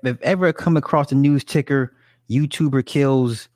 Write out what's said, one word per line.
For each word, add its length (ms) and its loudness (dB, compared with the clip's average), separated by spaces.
if 200 -4
ever 300 0
come 240 0
across 360 0
a 20 2
news 300 2
ticker, 500 -2
YouTuber 560 0
kills 680 0